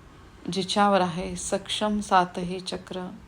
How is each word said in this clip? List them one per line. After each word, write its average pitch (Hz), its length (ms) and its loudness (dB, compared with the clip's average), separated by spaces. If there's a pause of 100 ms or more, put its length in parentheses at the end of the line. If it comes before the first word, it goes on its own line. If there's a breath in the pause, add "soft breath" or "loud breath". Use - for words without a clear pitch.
(540)
जिच्यावर 196 480 4
आहे 180 340 -2
सक्षम 208 640 -2
सातही 185 600 2
चक्र. 185 520 -8 (160)